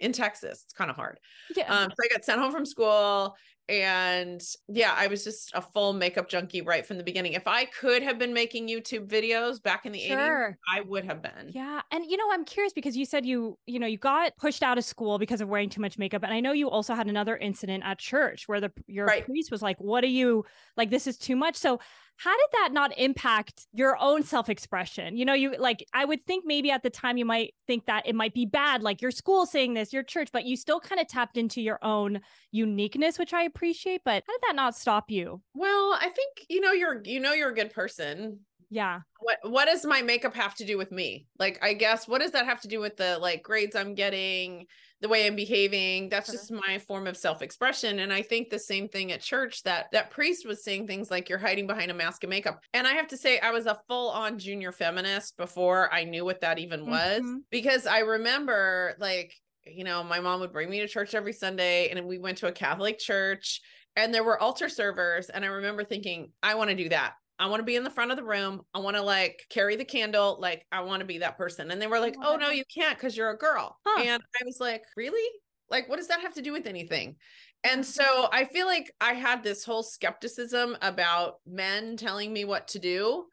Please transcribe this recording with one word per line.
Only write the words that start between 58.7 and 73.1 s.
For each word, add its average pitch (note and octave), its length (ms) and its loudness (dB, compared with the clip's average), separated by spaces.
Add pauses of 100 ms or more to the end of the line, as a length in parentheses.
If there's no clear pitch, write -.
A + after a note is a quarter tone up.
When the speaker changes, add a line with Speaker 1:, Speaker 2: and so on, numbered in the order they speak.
Speaker 1:
like, F#3 340 -4 (300)
you E3+ 200 -12
know, F3 200 -2
my E3+ 160 -2
mom F3+ 200 0
would F3+ 120 -6
bring D#3 180 -4
me G3+ 100 -4
to G#3 80 -4
church G#3 260 -4
every G#3 200 -4
Sunday, F3+ 560 2
and F3+ 160 -6
we F#3 120 -6
went F#3 200 -6
to F#3+ 100 -2
a F3 40 -2
Catholic G3 460 -2
church, G3 600 -2 (360)
and A3+ 180 2
there A3+ 100 2
were A3+ 160 2
altar B3+ 300 0
servers. F3+ 600 -2
And G3 140 -6
I G3 40 -2
remember G3+ 360 -4
thinking, F#3+ 480 -8 (100)
"I G#3 120 2
wanna G#3+ 220 2
do F3 140 -2
that. D3 260 2 (240)
I F#3 60 0
wanna G#3+ 180 0
be A#3+ 120 0
in B3 80 0
the C#4 60 -6
front A#3+ 220 -2
of C4 60 -4
the C#4 60 -8
room. G3 380 -2 (120)
I F#3+ 60 -6
wanna, G3+ 220 0
like, F#3+ 480 2
carry G#3 260 2
the B3+ 80 -4
candle. G#3+ 560 2
Like, F3+ 320 -4
I F#3 100 -2
wanna F#3+ 240 -4
be F3+ 120 -6
that E3+ 200 -2
person." E3+ 320 -6
And F#3 120 -4
they G#3+ 60 -2
were A3+ 120 2
like, A#3+ 180 0
Speaker 2:
Oh, C4 40 -14
Speaker 1:
"Oh, D4+ 140 2
no, D4 120 0
Speaker 2:
wow. - 20 2
Speaker 1:
you C#4 140 0 (100)
can't D#4 240 0
'cause B3 180 -6